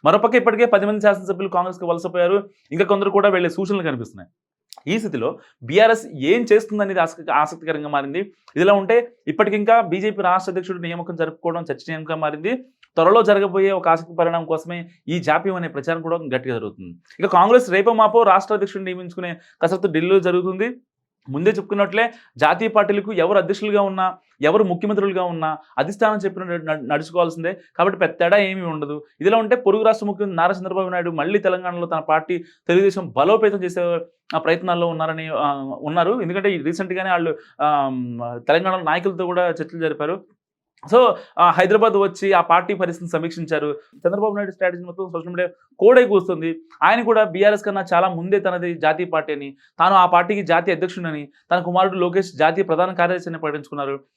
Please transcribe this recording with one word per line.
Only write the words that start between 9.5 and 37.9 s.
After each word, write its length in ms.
బీజేపీ 420
రాష్ట్ర 300
అధ్యక్షుడు 260
నియామకం 380
జరుపుకోవడం 460
చర్చనీయాంశంగా 540
మారింది. 480
త్వరలో 280
జరగబోయే 480
ఒక 180
ఆసక్తి 260
పరిణామం 320
కోసమే 420
ఈ 100
జాప్యం 360
అనే 140
ప్రచారం 340
కూడా 140
గట్టిగా 220
జరుగుతుంది. 580
ఇక 60
కాంగ్రెస్ 440
రేపో 220
మాపో 300
రాష్ట్ర 320
అధ్యక్షుడిని 300
నియమించుకునే 520
కసరత్తు 260
ఢిల్లీలో 320
జరుగుతుంది. 560
ముందే 220
చెప్పుకున్నట్లే 640
జాతీయ 320
పార్టీలకు 440
ఎవరు 260
అధ్యక్షులుగా 440
ఉన్నా, 340
ఎవరు 240
ముఖ్యమంత్రులుగా 580
ఉన్నా, 360
అధిష్టానం 380
చెప్పినట్టు 500
నడు-, 200
నడుచుకోవాల్సిందే. 720
కాబట్టి 200
పెద్ద 160
తేడా 220
ఏమీ 260
ఉండదు. 420
ఇదిలా 180
ఉంటే 180
పొరుగు 260
రాష్ట్ర 240
ముఖ్యమంత్రి 300
నారా 220
చంద్రబాబు 300
నాయుడు 220
మళ్ళీ 280
తెలంగాణలో 480
తన 120
పార్టీ 400
తెలుగుదేశం 800
బలోపేతం 480
చేసే, 360
ఆ, 40
ప్రయత్నాల్లో 480
ఉన్నారని, 420
ఆ, 520
ఉన్నారు. 420
ఎందుకంటే 320
ఈ 80
రీసెంట్గానే 480
వాళ్ళు, 260
ఆ, 280